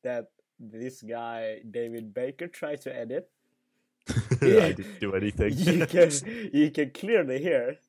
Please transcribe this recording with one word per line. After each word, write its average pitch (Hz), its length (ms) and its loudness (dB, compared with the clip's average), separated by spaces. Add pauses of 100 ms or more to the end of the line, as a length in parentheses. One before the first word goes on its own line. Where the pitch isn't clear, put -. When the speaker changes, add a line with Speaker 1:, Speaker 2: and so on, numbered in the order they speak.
Speaker 1:
that 120 280 -6 (280)
this 117 440 -12
guy, 113 560 -8 (100)
David 117 440 -8
Baker, 135 340 -6
tried 147 340 -8
to - 140 -10
edit, 123 340 -6 (800)
Speaker 2:
<laughs> - 20 -10
I 127 360 0
Speaker 1:
yeah, 190 280 8
Speaker 2:
didn't - 260 -10
do 101 140 -2
anything. 104 440 0
Speaker 1:
you 170 280 4
can, 165 240 6 (440)
you 151 180 4
can 147 180 -2
clearly 170 500 0
hear 147 380 0 (120)